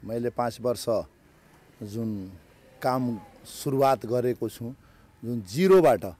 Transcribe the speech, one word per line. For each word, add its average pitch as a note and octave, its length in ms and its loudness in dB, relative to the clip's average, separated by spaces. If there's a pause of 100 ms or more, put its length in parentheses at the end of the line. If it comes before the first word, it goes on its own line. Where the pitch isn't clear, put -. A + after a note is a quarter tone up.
मैले A#2 260 -4
पाँच A#2+ 300 -4
वर्ष A#2 240 -4 (1000)
जुन G#2 500 -8 (500)
काम B2+ 380 -2 (240)
सुरुवात C3+ 640 0
गरेको A#2+ 420 -2
छु, A#2 240 -12 (520)
जुन A#2 240 -6
जिरोबाट D#3 560 6 (160)